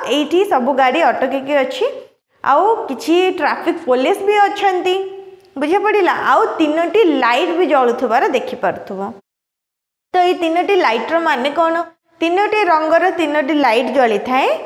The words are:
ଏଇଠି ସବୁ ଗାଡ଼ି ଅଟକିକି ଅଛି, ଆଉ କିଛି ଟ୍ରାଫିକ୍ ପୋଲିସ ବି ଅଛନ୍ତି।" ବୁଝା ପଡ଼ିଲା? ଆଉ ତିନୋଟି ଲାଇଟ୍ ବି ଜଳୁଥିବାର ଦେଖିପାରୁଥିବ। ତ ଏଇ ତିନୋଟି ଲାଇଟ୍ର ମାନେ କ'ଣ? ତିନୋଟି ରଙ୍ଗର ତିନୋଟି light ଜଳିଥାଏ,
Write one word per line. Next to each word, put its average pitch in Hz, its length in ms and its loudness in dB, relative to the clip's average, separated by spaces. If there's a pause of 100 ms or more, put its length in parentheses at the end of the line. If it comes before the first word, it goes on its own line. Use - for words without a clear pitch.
ଏଇଠି 302 380 0
ସବୁ 285 280 0
ଗାଡ଼ି 269 280 2
ଅଟକିକି 269 540 -2
ଅଛି, 269 320 0 (580)
ଆଉ 349 420 2
କିଛି 349 440 0
ଟ୍ରାଫିକ୍ 320 560 -4
ପୋଲିସ 262 320 0
ବି 415 180 0
ଅଛନ୍ତି।" 392 600 0 (640)
ବୁଝା 302 200 0
ପଡ଼ିଲା? 392 340 2
ଆଉ 277 320 2
ତିନୋଟି 330 600 0
ଲାଇଟ୍ 269 460 2
ବି 339 160 0
ଜଳୁଥିବାର 262 600 0
ଦେଖିପାରୁଥିବ। 196 840 -6 (1000)
ତ 359 40 2
ଏଇ 359 160 4
ତିନୋଟି 349 420 0
ଲାଇଟ୍ର 262 420 0
ମାନେ 294 320 0
କ'ଣ? 330 320 0 (380)
ତିନୋଟି 403 440 0
ରଙ୍ଗର 320 460 2
ତିନୋଟି 311 440 -2
light 254 320 2
ଜଳିଥାଏ, 254 800 0